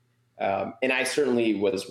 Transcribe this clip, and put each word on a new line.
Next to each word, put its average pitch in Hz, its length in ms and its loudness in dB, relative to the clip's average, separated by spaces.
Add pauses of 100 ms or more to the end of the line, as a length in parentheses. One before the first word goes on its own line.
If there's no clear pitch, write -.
(400)
Um, 98 420 -2
and 131 100 2
I 131 120 2
certainly 120 520 2
was 98 360 -2